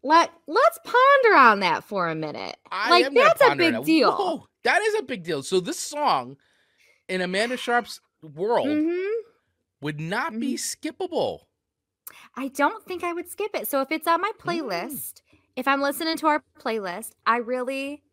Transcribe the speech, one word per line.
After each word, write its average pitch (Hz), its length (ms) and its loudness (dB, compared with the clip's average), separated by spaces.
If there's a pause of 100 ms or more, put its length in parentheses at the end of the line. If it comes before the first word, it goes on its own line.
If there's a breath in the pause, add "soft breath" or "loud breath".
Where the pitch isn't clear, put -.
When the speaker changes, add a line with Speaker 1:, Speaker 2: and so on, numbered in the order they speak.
Speaker 1:
Let, 311 280 4 (160)
let's 508 380 2
ponder 508 520 6
on 226 240 8
that 185 240 0
for 185 240 -2
a 160 60 -4
minute. 147 420 -8 (160)
Speaker 2:
I 208 180 -4
Speaker 1:
Like, 349 140 6
Speaker 2:
am 277 100 -4
gonna 508 140 6
Speaker 1:
that's 659 140 2
a 508 60 8
Speaker 2:
ponder - 160 2
on 330 80 4
Speaker 1:
big 226 100 -4
Speaker 2:
it. - 20 -8
Speaker 1:
deal. 302 320 4
Speaker 2:
Whoa, 330 300 -4 (160)
that 294 180 2
is 415 140 -2
a 440 80 -2
big 220 220 -10
deal. 156 180 -4
So 185 180 0
this 208 180 -8
song 160 600 -2 (680)
in 185 140 -4
Amanda 208 380 -2
Sharp's 240 420 -4 (220)
world 170 460 -2
Speaker 1:
Mm-hmm. 339 420 -2 (720)
Speaker 2:
would 147 180 -6
not 220 400 -6
be 277 140 -4
Speaker 1:
Mm-hmm. - 340 -10
Speaker 2:
skippable. 262 520 -4 (960 loud breath)
Speaker 1:
I 262 120 -8
don't 330 380 -2
think 359 160 -8
I 349 100 -6
would 339 160 -10
skip 415 260 -8
it. 247 120 -6
So 269 140 -2
if 269 100 -4
it's 320 160 -4
on 339 140 2
my 403 100 -4 (140)
Speaker 2:
Mm. - 0 - (240)
Speaker 1:
playlist, 185 540 -10 (340)
if 254 100 -4
I'm 277 140 2
listening 294 380 -2
to 311 100 -2
our 302 140 0 (180)
playlist, 214 520 -6 (140)
I 233 120 2
really 262 640 -6 (100)